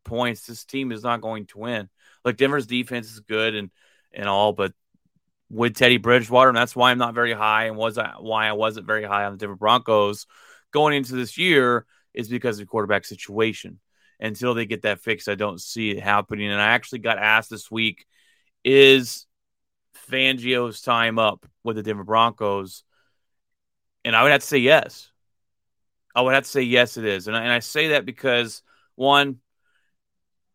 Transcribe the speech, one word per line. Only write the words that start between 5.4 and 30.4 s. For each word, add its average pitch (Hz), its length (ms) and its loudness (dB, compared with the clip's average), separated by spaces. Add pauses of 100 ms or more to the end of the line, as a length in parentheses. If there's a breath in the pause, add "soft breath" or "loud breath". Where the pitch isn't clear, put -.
with 117 260 -2
Teddy 123 220 6
Bridgewater, 123 500 4
and 120 80 2
that's 117 180 0
why 123 180 4
I'm 120 60 0
not 120 160 -2
very 117 200 0
high 107 320 0
and 110 100 -6
was, 110 220 -4 (220)
why 110 280 -2
I 107 40 -2
wasn't 107 340 -4
very 107 180 -2
high 101 220 -2
on 98 60 -8
the 95 60 -16
Denver 101 160 -10
Broncos 107 720 0 (440 soft breath)
going 147 260 2
into 127 180 -6
this 123 220 -8
year, 135 480 2 (300)
is 117 120 -8
because 117 320 -4
of - 20 -14
the 101 100 -16
quarterback 101 340 -2
situation. 101 760 -6 (380)
Until 113 360 -4
they 117 100 -4
get 104 180 -8
that 101 180 -2
fixed, 110 280 -6
I 104 60 -2
don't 95 260 -6
see 110 300 -6
it 101 120 -6
happening. 104 480 -2
And 101 80 -2
I 104 100 2
actually 117 320 0
got 110 180 -2
asked 110 320 2
this 110 200 -16
week, 110 360 -6 (580)
is 135 640 6 (840)
Fangio's 127 680 -2
time 117 380 0
up 107 260 0 (180)
with 113 140 -6
the 107 60 -8
Denver 101 220 -6
Broncos? 104 760 -2 (1200)
And 117 80 -2
I 113 80 6
would 147 100 6
have 139 100 4
to - 40 -12
say 147 120 0
yes. 131 520 2 (1040)
I 120 60 0
would 131 140 2
have 139 100 2
to - 60 -14
say 139 100 0
yes, 120 380 2
it 113 80 -4
is. 98 200 -2
And 107 80 -6
I, 113 80 -2
and 120 80 -2
I 120 100 2
say 151 280 -2
that 143 160 2
because, 120 580 -4 (340)
one, 139 420 2 (1160)